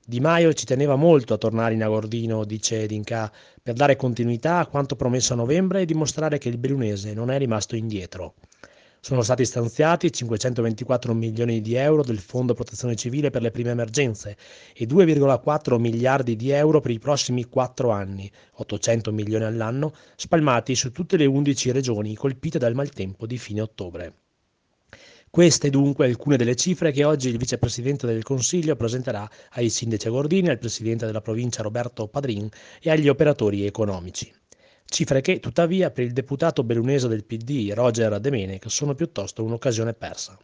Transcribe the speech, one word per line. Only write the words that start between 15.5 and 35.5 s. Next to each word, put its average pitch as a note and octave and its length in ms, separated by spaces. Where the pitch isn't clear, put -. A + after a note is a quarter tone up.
miliardi A#2+ 580
di B2 140
euro D3+ 320
per B2+ 80
i A#2 80
prossimi B2+ 460
quattro B2+ 440
anni, G2 420
ottocento A2 540
milioni G#2+ 340
all'anno, A#2 500
spalmati C#3 580
su B2+ 180
tutte F#3 240
le D#3 80
undici C3+ 480
regioni A2 420
colpite C#3 440
dal A#2+ 160
maltempo A2+ 500
di A#2 140
fine G#2+ 240
ottobre. F2+ 500
Queste E3 400
dunque C#3 340
alcune B2+ 320
delle A#2+ 180
cifre E3+ 380
che C#3+ 120
oggi C#3+ 260
il A#2 80
vicepresidente B2 680
del A2+ 160
Consiglio D3+ 540
presenterà A#2 500
ai A#2+ 180
sindaci A2+ 380
agordini, D3+ 420
al B2 80
presidente A2+ 480
della A2 160
provincia A2+ 400
Roberto A2+ 440
Padrin A2 440
e D#3+ 80
agli D#3 180
operatori A#2+ 560
economici. G2 640
Cifre C3+ 280
che, F#3 180
tuttavia, E3+ 540